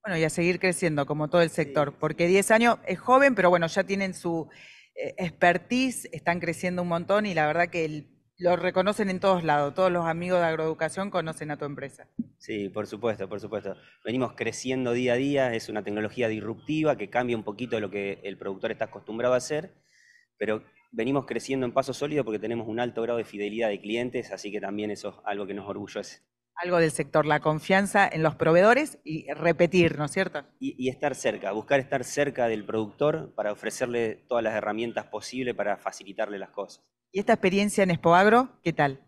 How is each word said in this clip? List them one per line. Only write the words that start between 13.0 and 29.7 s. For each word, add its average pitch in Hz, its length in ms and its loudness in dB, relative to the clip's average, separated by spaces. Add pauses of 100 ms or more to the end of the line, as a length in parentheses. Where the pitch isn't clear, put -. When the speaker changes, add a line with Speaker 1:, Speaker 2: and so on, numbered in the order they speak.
Speaker 2:
por 101 120 -8
supuesto. 101 360 -8 (280)
Venimos 120 300 -2
creciendo 123 580 -4
día 123 220 2
a - 20 2
día, 135 380 0
es 113 160 -6
una 107 120 -4
tecnología 107 460 -2
disruptiva 113 680 -2
que 101 120 -8
cambia 120 280 0
un 104 80 -8
poquito 110 360 -6
lo 98 100 -6
que 98 340 -6
el 98 120 -10
productor 98 360 -6
está 107 140 -4
acostumbrado 113 460 -4
a 127 60 4
hacer, 151 340 -6 (640)
pero 107 260 -2 (300)
venimos 127 320 -2
creciendo 127 400 -4
en 120 80 -4
paso 135 220 0
sólido 147 300 -2
porque 107 140 -4
tenemos 110 300 -4
un 110 100 -6
alto 117 220 -4
grado 117 160 -2
de 110 80 -4
fidelidad 104 460 -2
de 98 100 -4
clientes, 117 520 -6
así 98 200 -10
que 104 80 -6
también 104 300 -6
eso 101 180 -8
es 95 60 -10 (100)
algo 101 220 -6
que 98 80 -8
nos 101 120 -10
orgullece. 101 540 -10 (360)
Speaker 1:
Algo 180 220 0
del 160 140 4
sector, 147 340 0
la 151 140 2
confianza 190 680 2
en 160 160 -2
los 156 140 2
proveedores 202 680 4
y 156 300 -8
repetir, 170 680 4